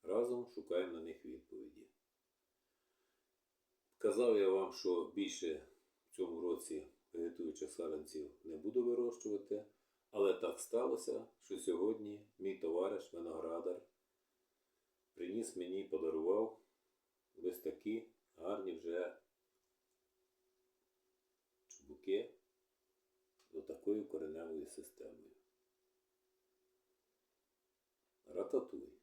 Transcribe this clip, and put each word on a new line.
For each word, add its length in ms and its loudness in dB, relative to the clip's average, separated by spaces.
Разом 520 2
шукаємо 380 0
на 80 -6
них 240 -10
відповіді. 640 -14
Казав 400 6
я 100 10
вам, 240 6
що 420 2
більше 520 -2
в 60 -18
цьому 240 -2
році 460 -2
вегетуючих 580 -4
саджанців 600 -6
не 120 -8
буду 280 2
вирощувати, 800 0
але 240 6
так 260 -2
сталося, 680 0
що 160 -6
сьогодні 600 0
мій 160 0
товариш, 580 0
виноградар, 720 -4
приніс 360 -4
мені, 280 -2
подарував 760 2
ось 180 -2
такі 480 -2
гарні 420 -2
вже 380 -2
чубуки 680 -4
з 40 -18
отакою 540 -2
кореневою 580 -6
системою. 680 -16
Рататуй. 680 -2